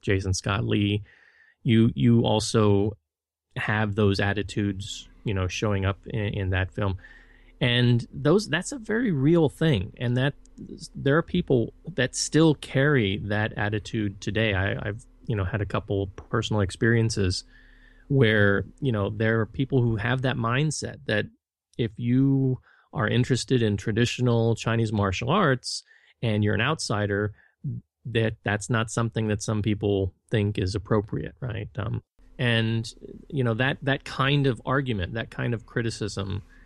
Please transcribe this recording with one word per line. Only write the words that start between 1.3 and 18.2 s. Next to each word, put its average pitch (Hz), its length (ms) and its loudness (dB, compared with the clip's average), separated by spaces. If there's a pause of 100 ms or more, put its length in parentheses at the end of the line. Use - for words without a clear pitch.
you, 113 300 6
you 117 280 4
also 107 760 2 (600)
have 107 380 -2
those 101 260 4
attitudes, 101 880 -4 (160)
you 117 80 -2
know, 92 160 0
showing 101 340 -2
up 98 240 -2
in, 101 260 -4
in 98 180 -4
that 92 200 0
film. 98 260 -4 (600)
And 120 540 2
those, 160 340 2
that's 160 240 -4
a 294 60 -8
very 220 340 -2
real 156 380 4
thing. 123 480 0
And 123 180 -2
that 131 180 0 (600)
there 139 220 2
are 165 60 2
people 139 500 0 (220)
that 123 200 0
still 156 400 4
carry 135 680 0
that 104 320 -2
attitude 104 640 -4
today. 107 320 0
I, 101 360 -2
I've, 107 160 -10 (220)
you 117 80 -2
know, 101 80 0
had 101 180 -2
a 101 40 -2
couple 101 420 -2
personal 113 540 -4
experiences 113 840 0 (640)
where, 107 580 4 (160)